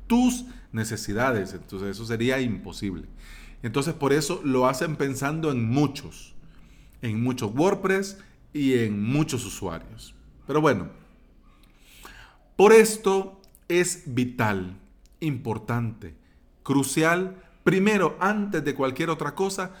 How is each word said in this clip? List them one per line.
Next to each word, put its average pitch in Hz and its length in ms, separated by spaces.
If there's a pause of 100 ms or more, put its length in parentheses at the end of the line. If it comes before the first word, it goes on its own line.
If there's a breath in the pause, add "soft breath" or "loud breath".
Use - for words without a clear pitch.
tus 247 380 (280 loud breath)
necesidades. 110 840
Entonces, 95 360
eso 110 160
sería 117 340
imposible. 95 640 (560 loud breath)
Entonces, 135 320
por 139 200
eso 156 300
lo 127 220
hacen 151 300
pensando 143 540
en 117 180
muchos, 135 640 (680 soft breath)
en 110 200
muchos 123 320
WordPress 190 600 (380 loud breath)
y 135 240
en 104 240
muchos 131 420
usuarios. - 720 (320)
Pero 151 160
bueno, 107 260 (1700 loud breath)
por 208 160
esto 202 680 (260)
es 175 400
vital, 110 720 (400)
importante, 117 960 (480 soft breath)
crucial, 165 800 (220 loud breath)
primero, 190 560
antes 202 440
de 139 120
cualquier 135 340
otra 151 240
cosa, 190 460